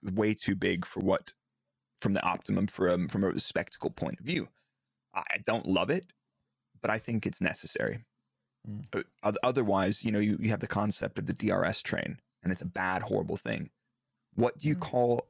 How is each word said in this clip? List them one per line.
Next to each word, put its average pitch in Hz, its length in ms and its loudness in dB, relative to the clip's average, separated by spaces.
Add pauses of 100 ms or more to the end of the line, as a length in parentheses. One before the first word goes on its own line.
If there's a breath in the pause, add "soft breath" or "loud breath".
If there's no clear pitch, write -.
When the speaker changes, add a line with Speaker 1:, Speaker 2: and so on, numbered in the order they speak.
Speaker 1:
way 107 320 2
too 98 200 0
big 92 320 0
for - 140 -6
what, 95 320 0 (680)
from 98 140 2
the - 80 0
optimum, 95 440 0
for, 92 240 2
um, 87 180 2
from 98 160 0
a 92 140 2
spectacle - 520 -4
point - 280 -4
of - 80 -16
view. 156 220 -2 (680)
I - 300 -2
don't 113 220 0
love 92 240 2
it, 180 220 -2 (680)
but 107 100 -2
I 110 80 0
think 113 280 -2
it's - 140 -6
necessary. 80 640 -2 (640)
Speaker 2:
Mm. 107 260 -8
Speaker 1:
Uh, 107 80 -2 (200)
oth-, 104 200 0
otherwise, 107 600 2
you 113 100 0
know, 104 60 2
you, 107 220 2
you 110 100 2
have 107 100 0
the - 60 -4
concept 101 520 -2
of 92 80 -4
the - 80 -2
D 104 160 0
R 95 140 2
S 92 180 -2
train, - 360 -4 (240)
and - 100 0
it's - 100 -6
a - 40 -4
bad, 92 360 -2
horrible - 340 0
thing. - 340 -6 (640)
What 117 240 2
do 147 100 -2
you 151 80 2
Speaker 2:
Mm. 180 40 -4
Speaker 1:
call 120 500 2